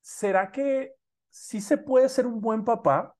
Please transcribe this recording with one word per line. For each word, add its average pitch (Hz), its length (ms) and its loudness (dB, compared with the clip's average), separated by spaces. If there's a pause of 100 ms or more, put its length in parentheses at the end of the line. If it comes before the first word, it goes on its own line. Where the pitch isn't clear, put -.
¿será 190 500 -2
que 269 440 -4 (340)
sí - 320 -12
se 285 160 2
puede 262 320 4
ser 262 180 0
un 233 140 -6
buen 220 240 -2
papá 156 560 0